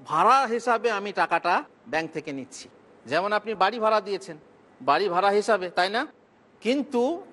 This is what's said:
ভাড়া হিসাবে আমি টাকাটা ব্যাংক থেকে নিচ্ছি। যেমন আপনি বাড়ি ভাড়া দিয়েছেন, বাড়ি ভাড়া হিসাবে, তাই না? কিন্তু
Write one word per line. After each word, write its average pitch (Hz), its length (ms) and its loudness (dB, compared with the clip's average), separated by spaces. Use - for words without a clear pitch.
ভাড়া 247 400 4
হিসাবে 226 460 0
আমি 202 200 -4
টাকাটা 175 520 0
ব্যাংক 156 240 -4
থেকে 151 220 -10
নিচ্ছি। - 360 -14
যেমন 175 280 -2
আপনি 208 200 -2
বাড়ি 202 260 0
ভাড়া 220 220 2
দিয়েছেন, 185 360 -8
বাড়ি 151 280 2
ভাড়া 185 200 2
হিসাবে, 202 400 2
তাই 180 200 0
না? 226 180 -4
কিন্তু 269 720 0